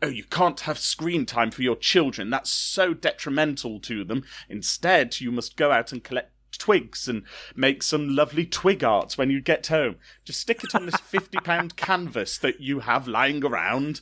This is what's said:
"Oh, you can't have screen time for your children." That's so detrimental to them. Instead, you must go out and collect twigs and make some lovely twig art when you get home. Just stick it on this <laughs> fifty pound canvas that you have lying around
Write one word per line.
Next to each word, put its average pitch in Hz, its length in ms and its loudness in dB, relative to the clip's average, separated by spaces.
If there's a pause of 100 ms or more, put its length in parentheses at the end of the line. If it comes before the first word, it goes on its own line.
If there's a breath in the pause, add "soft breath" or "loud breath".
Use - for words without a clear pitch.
"Oh, - 60 0
you 120 160 -6
can't 170 380 0
have 151 180 -4
screen 165 460 -2
time 117 260 0
for - 100 -8
your 123 140 2
children." 127 540 0
That's 131 200 -4
so - 440 0
detrimental 143 880 -2
to 107 240 -6
them. 120 180 -4 (260 loud breath)
Instead, 131 680 0
you 123 120 -6
must 120 260 -6
go 147 140 4
out 117 200 2
and 123 120 -10
collect - 280 -6 (260)
twigs 139 520 0
and 110 140 -4 (300 loud breath)
make 135 300 2
some 147 320 0
lovely 147 300 2
twig 190 360 2
art 110 360 2
when 135 120 2
you 139 120 0
get - 260 0
home. 147 280 2 (280 loud breath)
Just - 160 -8
stick 233 240 -2
it - 100 -10
on 196 120 2
this 170 100 -4
<laughs> - 60 0
fifty - 380 -4
pound 170 360 0
canvas 165 640 -2
that 131 240 0
you 139 180 -2
have 123 300 0
lying 135 340 2
around 127 580 0